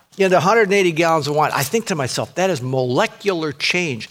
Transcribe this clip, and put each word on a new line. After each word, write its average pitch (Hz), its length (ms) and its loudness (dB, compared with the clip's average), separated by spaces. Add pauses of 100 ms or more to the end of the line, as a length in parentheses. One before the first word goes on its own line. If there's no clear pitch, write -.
(180)
into 185 200 4
a - 20 4
hundred 214 240 4
and 190 100 0
eighty 185 200 2
gallons 160 340 0
of 147 80 -2
wine. 151 180 2
I 139 100 0
think 220 240 -4
to 196 80 -2
myself, 127 400 -4
that 190 140 0
is 147 120 -4
molecular 147 920 -2
change. 147 600 -4